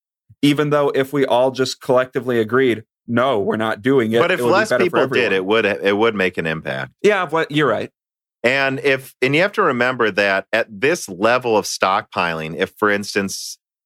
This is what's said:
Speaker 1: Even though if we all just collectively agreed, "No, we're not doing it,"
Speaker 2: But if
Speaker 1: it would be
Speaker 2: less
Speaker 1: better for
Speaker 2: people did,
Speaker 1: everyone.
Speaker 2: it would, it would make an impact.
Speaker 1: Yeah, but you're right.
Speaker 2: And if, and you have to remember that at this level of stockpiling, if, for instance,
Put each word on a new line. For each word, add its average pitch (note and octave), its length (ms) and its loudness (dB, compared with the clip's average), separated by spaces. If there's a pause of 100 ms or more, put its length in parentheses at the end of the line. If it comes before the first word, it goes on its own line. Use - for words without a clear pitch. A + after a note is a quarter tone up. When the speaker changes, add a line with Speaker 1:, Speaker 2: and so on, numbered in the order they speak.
(420)
Speaker 1:
Even D3 280 2
though D3 200 2
if C3+ 220 -2
we C#3+ 120 0
all B2+ 260 2
just B2+ 300 -4
collectively B2+ 580 0
agreed, A2+ 460 2 (220)
"No, A#2+ 340 0
we're G#2+ 160 -2
not A2 260 -4
doing B2 300 2
it," C#3+ 80 4
Speaker 2:
But E3+ 100 2
if F3+ 100 -2
Speaker 1:
it - 20 -4
would A#2+ 60 0
be A2+ 40 4
Speaker 2:
less G#3+ 160 2
Speaker 1:
better A#2+ 160 2
for A#2+ 60 0
Speaker 2:
people B2 180 0
did, B2 240 0
Speaker 1:
everyone. - 0 -
Speaker 2:
it F#2+ 140 0
would, A2 180 2
it G2+ 320 0
would A2+ 180 2
make F#2 240 -2
an E2+ 80 -4
impact. C#2 460 -6 (100)
Speaker 1:
Yeah, G3 240 0
but D#3 240 -4
you're D3 180 0
right. G#2 220 -4 (520)
Speaker 2:
And C3+ 380 0
if, C3+ 400 -2
and C3+ 140 0
you D#3+ 80 4
have G3+ 100 0
to G#3+ 100 0
remember B2 500 0
that G2 400 0
at A2+ 180 0
this B2+ 380 -2
level A2+ 480 0
of F#2+ 80 2
stockpiling, F2 920 -4
if, F#2 200 -2
for G#2 140 0
instance, G2+ 680 -4 (280)